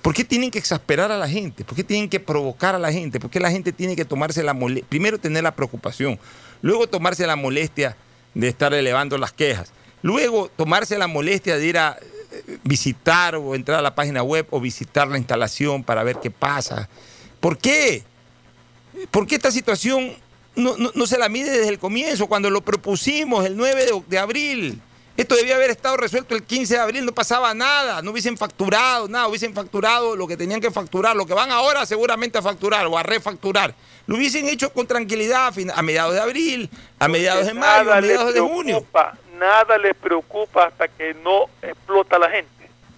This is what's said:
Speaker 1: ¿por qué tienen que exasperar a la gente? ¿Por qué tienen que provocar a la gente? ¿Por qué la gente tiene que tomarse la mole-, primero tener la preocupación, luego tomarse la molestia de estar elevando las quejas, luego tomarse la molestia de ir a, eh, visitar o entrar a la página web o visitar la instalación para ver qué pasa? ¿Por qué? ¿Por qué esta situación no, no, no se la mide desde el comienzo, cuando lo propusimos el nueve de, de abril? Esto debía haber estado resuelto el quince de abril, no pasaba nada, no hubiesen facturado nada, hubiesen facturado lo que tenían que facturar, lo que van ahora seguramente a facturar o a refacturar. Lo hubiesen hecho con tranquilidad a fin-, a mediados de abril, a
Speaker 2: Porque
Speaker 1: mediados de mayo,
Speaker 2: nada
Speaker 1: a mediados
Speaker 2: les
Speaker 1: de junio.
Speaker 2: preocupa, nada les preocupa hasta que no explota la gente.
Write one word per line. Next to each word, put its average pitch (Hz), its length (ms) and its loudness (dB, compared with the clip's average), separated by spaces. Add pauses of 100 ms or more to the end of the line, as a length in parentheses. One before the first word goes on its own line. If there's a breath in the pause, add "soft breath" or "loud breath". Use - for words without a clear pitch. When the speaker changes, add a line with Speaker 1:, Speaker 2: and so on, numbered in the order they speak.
Speaker 1:
¿por 160 140 0
qué 240 100 0
tienen 247 260 -2
que 214 80 -6
exasperar 170 540 -2
a 208 60 -2
la 160 100 -2
gente? 170 360 -6
¿Por 120 120 -10
qué 185 80 -4
tienen 208 240 -2
que 190 120 -4
provocar 151 540 -2
a 185 40 -2
la 165 120 0
gente? 151 300 -4
¿Por 127 100 -10
qué - 80 -4
la 175 120 2
gente 180 220 -2
tiene 180 220 -4
que 160 100 -4
tomarse 151 380 -4
la 147 120 0
mole-, 127 340 -2
primero 208 300 -2
tener 160 260 -4
la 160 100 0
preocupación, - 640 -6 (440 loud breath)
luego 226 260 2
tomarse 175 380 0
la 160 100 0
molestia 139 600 -2 (380 soft breath)
de 120 140 0
estar 143 260 0
elevando 135 420 0
las 131 160 -4
quejas, 123 400 -2 (300 soft breath)
luego 226 460 0
tomarse 196 500 0
la 185 80 0
molestia 170 500 -2
de 147 100 0
ir 170 120 2
a, 151 180 2 (360)
eh, - 320 -16
visitar 165 720 2
o 139 180 -4
entrar 139 240 0
a 147 40 0
la 139 120 0
página 143 280 -2
web 156 280 0
o 139 100 -2
visitar 127 460 -2
la 139 120 -2
instalación 127 680 -2
para 110 180 0
ver 120 140 -2
qué 120 140 -8
pasa? 139 580 -4 (500 soft breath)
¿Por 165 200 -2
qué? 254 440 2 (1080)
¿Por 208 160 0
qué 285 100 0
esta 262 160 2
situación 247 640 -2 (400)
no, 247 200 0
no, 240 180 -2
no 240 120 0
se 240 120 0
la 226 100 2
mide 262 220 -2
desde 226 180 2
el 202 100 -2
comienzo, 214 480 -2
cuando 202 240 2
lo 196 120 2
propusimos 214 840 0
el 190 100 -2
nueve 262 280 2
de, 214 240 2
de 185 100 0
abril? 214 600 -4 (340 soft breath)
Esto 254 220 2
debía 254 200 4
haber 262 140 4
estado 262 280 -2
resuelto 240 360 -2
el 220 80 -4
quince 233 320 -2
de 240 60 2
abril, 233 240 -2
no 240 80 -2
pasaba 240 400 0
nada, 247 480 0
no 190 120 -8
hubiesen 226 260 -4
facturado 214 680 0
nada, 233 200 0
hubiesen 220 240 -4
facturado 220 640 0
lo 185 100 -4
que 165 120 -6
tenían 190 200 -4
que 220 120 0
facturar, 196 440 0
lo 196 120 0
que 180 80 -2
van 247 160 0
ahora 262 340 2
seguramente 226 540 -2
a 190 40 -2
facturar 196 440 0
o 165 100 0
a 165 60 0
refacturar. 196 720 -2 (320 soft breath)
Lo 208 100 -2
hubiesen 277 320 0
hecho 269 240 -2
con 240 140 -2
tranquilidad 233 640 0
a 214 40 -2
fin-, 185 180 -6
a 160 120 -2
mediados 165 320 2
de 196 60 2
abril, 254 520 -2
a - 340 -4
Speaker 2:
Porque - 60 4
Speaker 1:
mediados 185 340 2
de 220 80 -2
mayo, 220 300 6
Speaker 2:
nada 214 140 6
Speaker 1:
a - 20 6
mediados 233 260 4
Speaker 2:
les 240 80 0
Speaker 1:
de 240 60 4
junio. 302 380 0
Speaker 2:
preocupa, - 400 0 (200)
nada 214 400 4
les 202 160 2
preocupa 180 720 0
hasta 165 200 -4
que 160 340 -8
no 196 220 4 (160)
explota 185 580 2
la 170 120 6
gente. - 400 -8 (280)